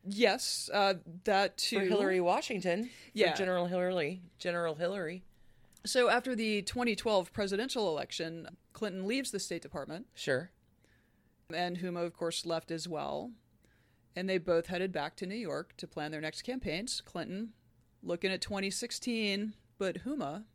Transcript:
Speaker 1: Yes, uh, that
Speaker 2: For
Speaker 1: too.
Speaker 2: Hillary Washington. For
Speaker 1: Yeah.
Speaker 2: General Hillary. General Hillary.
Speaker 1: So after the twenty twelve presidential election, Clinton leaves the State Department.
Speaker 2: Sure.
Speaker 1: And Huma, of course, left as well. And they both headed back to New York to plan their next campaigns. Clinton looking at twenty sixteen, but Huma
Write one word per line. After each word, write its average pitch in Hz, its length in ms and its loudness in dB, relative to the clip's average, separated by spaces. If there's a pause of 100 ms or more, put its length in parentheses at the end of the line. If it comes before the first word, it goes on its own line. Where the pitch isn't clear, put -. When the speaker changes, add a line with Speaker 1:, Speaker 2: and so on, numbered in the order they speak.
Speaker 1:
Yes, 202 680 2
uh, 196 220 4 (300)
that 196 340 2
Speaker 2:
For - 100 0
Speaker 1:
too. 208 100 0
Speaker 2:
Hillary 190 420 4
Washington. 185 640 0
For 254 40 -12 (240)
Speaker 1:
Yeah. 180 200 8
Speaker 2:
General 185 340 6
Hillary. 180 540 2 (160)
General 170 380 0
Hillary. 175 480 -2 (640)
Speaker 1:
So 247 240 6
after 247 260 4
the 214 280 2
twenty 240 320 0
twelve 202 380 2
presidential 208 560 0
election, 160 580 -4 (260)
Clinton 190 340 -4
leaves 254 240 -2
the 196 80 -4
State 170 220 -6
Department. 147 520 -10
Speaker 2:
Sure. 143 380 -2 (1000)
Speaker 1:
And 175 260 0
Huma, 175 260 -2
of 170 80 -6
course, 165 320 -4
left 165 260 -2
as 165 160 -6
well. 147 440 -6 (840)
And 185 140 -4
they 190 80 2
both 170 300 2
headed 185 240 -2
back 151 260 -4
to 196 80 -6
New 190 100 -8
York 175 420 -6
to 170 100 -10
plan 151 240 -8
their 156 100 -8
next 156 200 -6
campaigns. 233 600 -4
Clinton 214 520 -8 (500)
looking 175 280 -2
at 180 100 -4
twenty 196 280 -4
sixteen, 214 840 -2 (240)
but 185 280 -2
Huma 214 380 -4 (120)